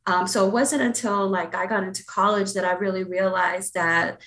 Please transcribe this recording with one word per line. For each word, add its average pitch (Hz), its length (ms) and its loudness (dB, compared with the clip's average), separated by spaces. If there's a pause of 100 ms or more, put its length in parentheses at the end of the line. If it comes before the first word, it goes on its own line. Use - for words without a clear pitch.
Um, 190 200 2
so 196 200 2
it 196 60 2
wasn't 269 300 2
until, 202 440 0
like, 175 280 -2
I 185 120 -2
got 202 180 0
into 190 200 -8
college 202 480 0
that 185 140 -2
I 180 60 2
really 190 320 -2
realized 185 680 -2
that 170 540 0